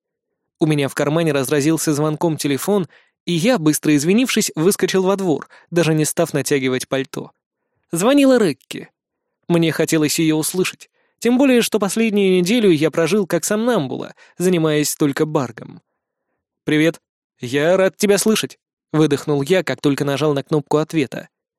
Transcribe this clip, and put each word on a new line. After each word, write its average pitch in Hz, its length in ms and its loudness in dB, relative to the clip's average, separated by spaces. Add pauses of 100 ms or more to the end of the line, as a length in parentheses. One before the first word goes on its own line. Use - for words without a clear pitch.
(600)
У 165 60 2
меня 147 220 0
в - 60 -8
кармане 151 380 0
разразился 151 600 0
звонком 151 440 -2
телефон, 165 520 -2 (380)
и 170 60 -2
я, 196 260 2
быстро 151 380 0
извинившись, 202 580 0
выскочил 185 480 0
во 190 140 0
двор, 190 320 -4 (220)
даже 160 240 2
не 156 100 0
став - 280 -2
натягивать 131 560 -2
пальто. - 440 -8 (580)
Звонила 262 480 4
Рекки. - 520 -4 (580)
Мне 165 240 2
хотелось 156 460 0
её 156 180 2
услышать, - 540 -4 (280)
тем 240 200 0
более, 254 240 4
что - 160 -2
последнюю 202 600 2
неделю 202 320 2
я 151 200 2
прожил 165 360 0
как 170 180 -2
сомнамбула, 208 720 -2 (240)
занимаясь 160 560 0
только 151 320 0
баргом. - 560 -6 (840)
«Привет. 156 360 0 (400)
Я 143 360 0
рад 190 200 0
тебя 202 200 2
слышать», - 420 -2 (340)
выдохнул 147 500 0
я, 170 200 0
как 135 180 -6
только 143 240 0
нажал 143 300 0
на 139 80 -2
кнопку 151 360 -2
ответа. 156 500 -4 (300)